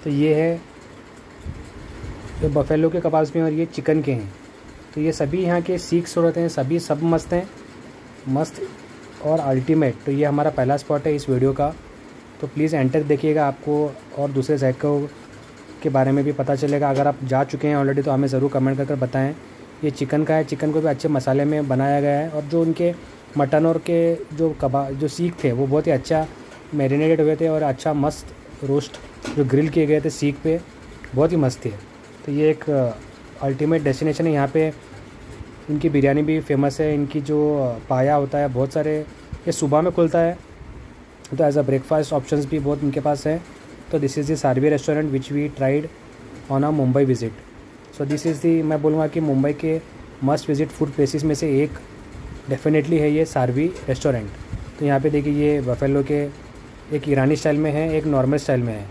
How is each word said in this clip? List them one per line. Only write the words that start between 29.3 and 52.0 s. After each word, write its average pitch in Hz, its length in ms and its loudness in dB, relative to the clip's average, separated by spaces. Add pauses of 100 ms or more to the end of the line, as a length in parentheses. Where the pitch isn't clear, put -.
जो 147 80 4
grill 139 240 2
किए 151 180 2
गए 151 140 4
थे 151 100 -2
seek 143 340 -2
पे, 160 160 0 (540)
बहुत 156 180 4
ही 175 40 2
मस्त 135 280 0
थे। 101 320 -10 (300)
तो 147 60 -6
ये 151 180 4
एक, 156 200 -2
अ, 127 260 2 (460)
अल्टीमेट 151 400 0
destination 147 440 0
है। 160 60 2
यहाँ 139 160 2
पे 156 240 2 (1000)
इनकी 151 180 0
बिरयानी 139 340 4
भी 156 180 0
famous 143 400 0
है, 151 140 2
इनकी 147 260 -2
जो, 147 380 0
अ, 123 200 -2 (120)
पाया 135 240 4
होता 143 240 0
है, 143 100 2
बहुत 131 240 -2
सारे, 151 260 0 (340)
ये - 200 -6
सुबह 147 280 2
में 175 120 2
खुलता 170 260 4
है। 170 200 2 (920)
तो 135 60 -6
as 147 200 4
a 147 80 2
breakfast 135 480 0
options 147 340 0
भी 151 120 -2
बहुत 143 260 -2
इनके 139 160 0
पास 147 260 0
है। 160 160 -2 (500)
तो 165 60 0
this 139 200 0
is 147 60 -2
the 151 120 0
Sarvi 139 420 2
restaurant 151 360 -2
which 135 180 -4
we 143 260 -4
tried 139 280 0 (680)
on 135 120 2
a 151 160 2
Mumbai 135 260 4
visit। 113 240 0 (680)
So 143 100 -4
this 147 180 -2
is 160 100 0
the, 165 260 2
मैं 151 200 0
बोलूँगा 156 240 2
कि 160 140 -2
Mumbai 143 320 2
के 160 280 -2 (440)
must 143 220 2
visit 147 220 0
food 147 220 -2
places 143 340 0
में 156 100 2
से 143 280 2
एक 151 80 0 (800)